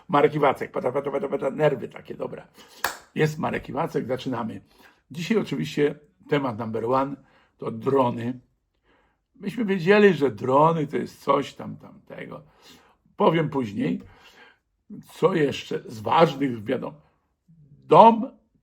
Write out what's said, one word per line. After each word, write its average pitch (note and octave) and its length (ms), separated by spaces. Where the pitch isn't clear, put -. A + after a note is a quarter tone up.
Marek D3+ 260
Iwacek. C#3+ 380
Pata, C#3+ 200
pata, C#3 180
pata, C#3 180
pata, C#3 220
nerwy C#3+ 380
takie, - 260
dobra. - 340
Jest D3+ 240
Marek A#2 300
Iwacek, D3 380
zaczynamy. A2+ 540
Dzisiaj F3 280
oczywiście D3 560
temat C3+ 300
number A2+ 260
one C3+ 320
to - 120
drony. A#2+ 680
Myśmy G3+ 240
wiedzieli, G3 500
że C#3 160
drony C#3 560
to - 100
jest - 260
coś C#3 320
tam, G#2+ 220
tamtego. - 680
Powiem E3 340
później, C3 520
co F#3 220
jeszcze - 520
z A2+ 140
ważnych C3+ 640
wiadomo. - 360
Dom A3 440